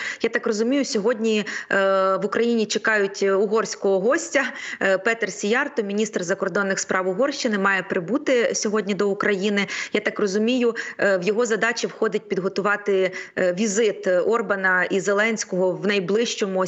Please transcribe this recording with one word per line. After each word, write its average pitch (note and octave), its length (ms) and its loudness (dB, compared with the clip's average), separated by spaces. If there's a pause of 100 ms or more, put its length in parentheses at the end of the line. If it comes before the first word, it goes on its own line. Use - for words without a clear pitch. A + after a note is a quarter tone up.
(220)
я A3+ 80 0
так A#3 180 -2
розумію, A#3 380 0
сьогодні, A3 600 0 (260)
е, - 40 2 (400)
в F#3+ 100 -2
Україні A#3 400 2
чекають G#3 580 0
угорського G3 760 2
гостя. C4+ 440 0 (380)
Е, G3 160 4
Петер A3+ 340 -2
Сіярто, A#3 520 -2
міністр G#3 400 -2
закордонних F#3+ 560 0
справ F#3 280 -2
Угорщини, G#3+ 500 0
має F#3+ 260 2
прибути G#3+ 720 0
сьогодні G#3 380 0
до G3 160 0
України. G3+ 580 0 (260)
Я G#3 80 0
так G#3+ 180 -2
розумію, A3 560 2 (240)
е, G3 180 4
в F3 60 -2
його G#3+ 220 2
задачі G#3+ 420 0
входить G#3+ 420 -4
підготувати, F#3+ 840 0 (260)
е, F3+ 160 2
візит G3+ 540 0
Орбана F#3+ 760 2
і G3 160 0
Зеленського G3 720 0
в E3 160 -4
найближчому G3+ 800 0